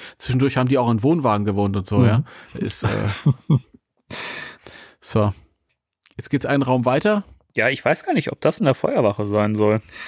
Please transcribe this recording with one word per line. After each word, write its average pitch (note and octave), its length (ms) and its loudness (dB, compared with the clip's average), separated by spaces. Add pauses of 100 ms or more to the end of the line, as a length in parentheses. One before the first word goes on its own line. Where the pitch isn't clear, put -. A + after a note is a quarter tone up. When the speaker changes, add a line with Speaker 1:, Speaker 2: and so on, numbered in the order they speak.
(180)
Speaker 1:
Zwischendurch B2+ 400 0
haben B2+ 120 2
die C3+ 80 2
auch A#2+ 140 2
in A2 120 2
Wohnwagen B2+ 420 2
gewohnt G2+ 320 0
und F#2+ 100 -4
so, G#2 120 2
Speaker 2:
Mhm. B2 60 6
Speaker 1:
ja. A2+ 180 4 (320)
Ist, - 280 -4
äh, G#2+ 60 -2
Speaker 2:
<laughs> G#2 720 0 (1400)
Speaker 1:
so. G#2 320 0 (840)
Jetzt - 120 -12
geht's C3+ 160 -2
einen C#3 180 0
Raum B2+ 220 2
weiter. G3 380 0 (320)
Speaker 3:
Ja, A2+ 140 2
ich C3+ 140 -4
weiß - 220 0
gar F#4 80 -2
nicht, G3 180 0
ob - 100 -12
das - 180 0
in G#3 60 0
der C3+ 100 4
Feuerwache G#2+ 520 0
sein G#2 280 0
soll. G#2+ 260 2 (260)